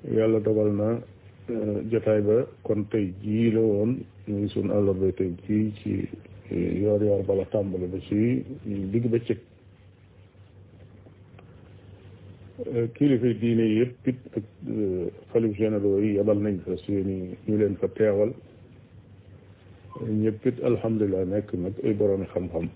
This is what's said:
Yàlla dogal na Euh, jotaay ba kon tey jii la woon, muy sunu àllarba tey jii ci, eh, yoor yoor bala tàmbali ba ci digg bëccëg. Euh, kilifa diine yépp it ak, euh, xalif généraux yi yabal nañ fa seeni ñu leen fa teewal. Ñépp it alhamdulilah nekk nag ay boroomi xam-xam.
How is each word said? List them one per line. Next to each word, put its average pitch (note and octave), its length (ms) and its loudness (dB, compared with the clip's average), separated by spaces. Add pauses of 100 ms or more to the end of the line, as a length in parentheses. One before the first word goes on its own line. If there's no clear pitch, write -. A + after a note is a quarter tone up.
(120)
Yàlla A2 280 4
dogal G#2+ 340 2
na G#2+ 260 0 (500)
Euh, G#2+ 400 -4
jotaay G#2+ 320 2
ba A2 240 4 (180)
kon G#2+ 280 -2
tey G2+ 200 0 (120)
jii A2 280 2
la A2 100 2
woon, A2 360 2 (300)
muy G2+ 220 -2
sunu G2+ 240 -2
àllarba F#2+ 440 2
tey F#2 140 0 (160)
jii G#2+ 240 2 (100)
ci, G2+ 120 -2 (580)
eh, F2 300 -2
yoor G#2 200 4
yoor G2+ 240 2
bala F#2+ 200 0
tàmbali F#2 420 -2
ba F#2 180 -6
ci A#2+ 380 2 (220)
digg G2+ 440 -2
bëccëg. A2+ 280 0 (3250)
Euh, A#2 260 0
kilifa B2+ 400 4
diine A2+ 320 2
yépp A2+ 420 2
it B2 120 -2 (160)
ak, G#2 80 -4 (260)
euh, F#2+ 380 -2 (240)
xalif A2+ 260 2
généraux G2+ 440 2
yi G#2+ 160 2
yabal G#2 200 4
nañ G#2 220 0
fa F2+ 180 -4
seeni F#2+ 580 -4 (120)
ñu G#2+ 100 2
leen G2+ 200 2
fa G2 100 -2
teewal. G#2+ 440 2 (1800)
Ñépp G#2+ 380 0
it B2 180 0
alhamdulilah G#2+ 640 0
nekk G2+ 280 -4
nag F#2 200 -4 (100)
ay A2 100 2
boroomi G2 340 2
xam-xam. E2+ 480 -4